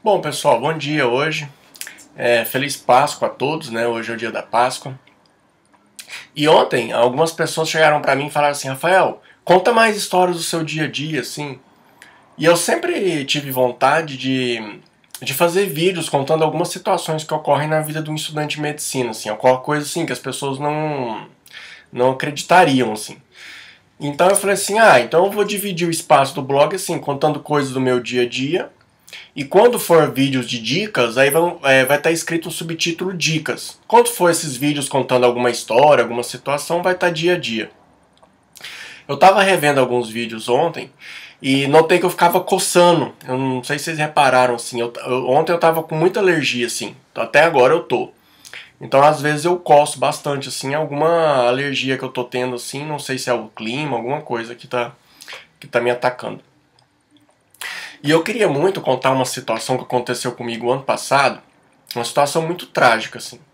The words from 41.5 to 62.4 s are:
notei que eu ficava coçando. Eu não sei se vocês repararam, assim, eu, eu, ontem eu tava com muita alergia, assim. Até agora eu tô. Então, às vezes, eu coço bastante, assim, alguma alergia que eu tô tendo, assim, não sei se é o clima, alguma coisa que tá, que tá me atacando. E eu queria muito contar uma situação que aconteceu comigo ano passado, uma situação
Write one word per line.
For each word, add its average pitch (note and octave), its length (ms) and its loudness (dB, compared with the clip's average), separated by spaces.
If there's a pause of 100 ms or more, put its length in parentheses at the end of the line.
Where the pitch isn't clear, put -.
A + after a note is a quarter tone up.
notei E3 300 6
que F3 60 0
eu F3 60 2
ficava F3+ 300 2
coçando. F3 760 2 (120)
Eu C3 120 -6
não C3 260 -4
sei D3 140 -6
se D3 80 -8
vocês D#3+ 120 -6
repararam, B2+ 580 2
assim, A#2 240 -8
eu, A#2 120 -4 (140)
eu, B2+ 240 -2
ontem D#3 220 2
eu E3+ 60 0
tava E3 240 2
com - 120 -8
muita E3 260 0
alergia, C3+ 460 0
assim. A2+ 280 -8 (200)
Até A#2+ 280 2
agora D3 300 6
eu E3 120 0
tô. B2 260 -4 (720)
Então, C#3 220 2
às D3 200 4
vezes, D3 240 -2
eu F3+ 100 2
coço D3 420 2
bastante, C3+ 500 -4
assim, C3+ 260 -6
alguma D3+ 760 0
alergia C3 480 -2
que C3+ 80 -8
eu D#3+ 60 -8
tô B2 140 -6
tendo, B2+ 320 -4
assim, C3+ 280 -10
não D3+ 140 -8
sei C3 200 -8
se - 120 -6
é - 20 2
o A2 160 -4
clima, B2 480 -6
alguma A#2+ 240 -6
coisa A#2 340 -8
que - 120 -20
tá, B2 260 -4 (680)
que - 80 -20
tá - 140 -2
me A#2+ 100 0
atacando. A#2+ 500 -4 (1600)
E D3 120 0
eu E3 100 4
queria G#3+ 240 0
muito D#3 340 0
contar C3 300 0
uma C3 140 2
situação A#2 520 -4
que B2+ 60 -6
aconteceu B2 480 -4
comigo A#2+ 400 -6
ano C3+ 140 0
passado, B2+ 560 0 (560)
uma A#2+ 80 -4
situação C#3+ 380 0